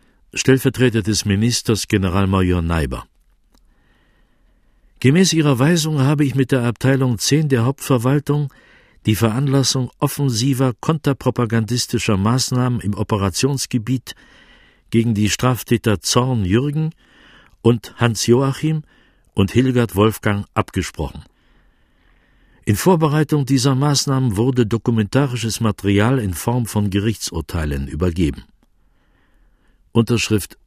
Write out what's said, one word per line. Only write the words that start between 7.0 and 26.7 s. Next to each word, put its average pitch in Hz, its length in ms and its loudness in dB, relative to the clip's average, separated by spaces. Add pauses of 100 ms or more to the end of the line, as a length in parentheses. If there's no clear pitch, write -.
zehn 151 320 0
der 117 160 2
Hauptverwaltung 139 880 0 (520)
die 110 100 2
Veranlassung 127 720 0 (100)
offensiver 131 800 0
konterpropagandistischer 120 1400 -2
Maßnahmen 123 640 0
im 101 140 -4
Operationsgebiet 117 1200 -4 (760)
gegen 117 220 2
die 104 160 2
Straftäter 113 720 0
Zorn 123 460 0
Jürgen 143 460 0 (720)
und 117 360 0
Hans 117 300 0
Joachim 139 560 0 (500)
und 98 180 0
Hilgert 123 440 0
Wolfgang 104 580 0
abgesprochen. - 720 -6 (1400)
In 104 140 0
Vorbereitung 156 680 2
dieser 131 300 2
Maßnahmen 131 640 0
wurde 123 280 2
dokumentarisches 113 920 -2
Material 107 580 2
in 101 160 -2
Form 117 320 -4
von 104 240 -2